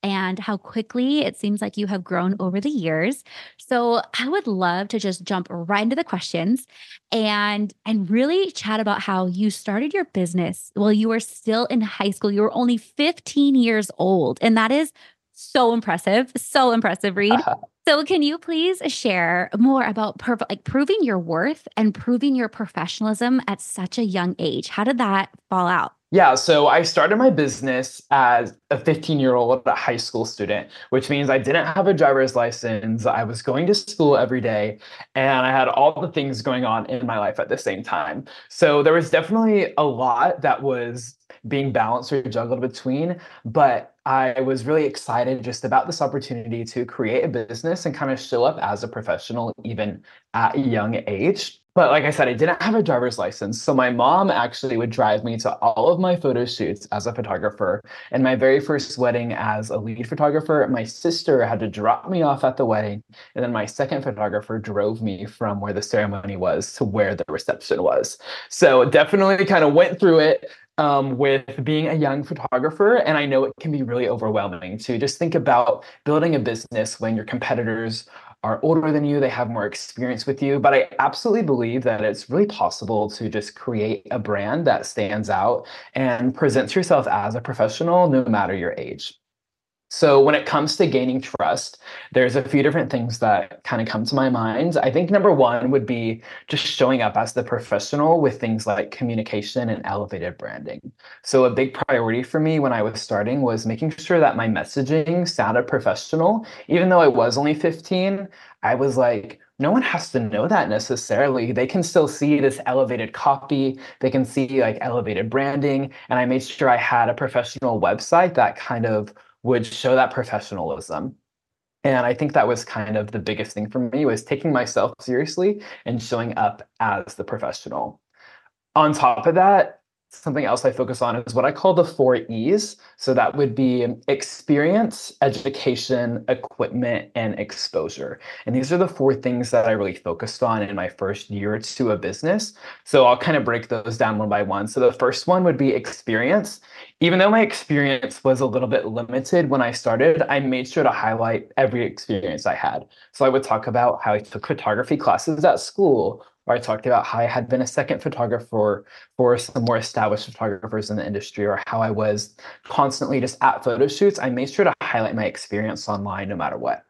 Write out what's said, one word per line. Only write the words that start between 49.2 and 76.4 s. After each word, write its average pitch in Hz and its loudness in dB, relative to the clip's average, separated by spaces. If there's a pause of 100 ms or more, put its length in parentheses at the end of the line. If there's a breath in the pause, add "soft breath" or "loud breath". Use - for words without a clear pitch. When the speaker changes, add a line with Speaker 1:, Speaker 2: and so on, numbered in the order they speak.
Speaker 2:
even 104 -6 (300 soft breath)
at 113 0
a 143 0
young 113 0 (120)
age. 107 -2 (140)
But 160 6
like 143 4
I 147 0
said, 143 2
I 123 0
didn't 156 4
have 220 2
a 220 4
driver's 123 0
license. 101 -6
So 123 0
my 127 4
mom 151 4
actually 120 -2
would 113 0
drive 110 0
me 117 -4
to 113 -2
all 113 2
of 175 4
my 180 2
photo 123 0
shoots - -6
as 104 -4
a 113 -6
photographer. 104 -4 (300 loud breath)
And 127 0
my 127 4
very 135 4
first 147 -4
wedding 120 0
as 110 -4
a - -4
lead 113 -6
photographer, 151 2
my 120 -2
sister 135 0
had 110 -2
to 107 -4
drop 107 0
me 180 0
off 139 0
at 131 0
the 135 2
wedding. 107 -2 (340 loud breath)
And 120 -2
then 120 -2
my 110 -2
second 135 -4
photographer 104 -4
drove 104 -2
me 101 -6
from 107 -6
where 101 -6
the 98 -4
ceremony 101 -2
was 90 -2
to - -4
where 101 0
the - -6
reception - -4
was. - 0 (320 loud breath)
So 131 6
definitely 190 4
kinda 160 4
went 170 6
through 165 6
it, 151 2 (260 loud breath)
um, 139 0
with 135 0
being 156 0
a 143 -2
young 147 0
photographer. 156 0
And 156 2
I 143 0
know 135 2
it - -4
can 160 -4
be 143 -2
really 120 -2
overwhelming 101 -4
to 117 -4
just 135 -2
think 170 -2
about 123 2 (200 loud breath)
building 156 2
a 135 2
business 113 -6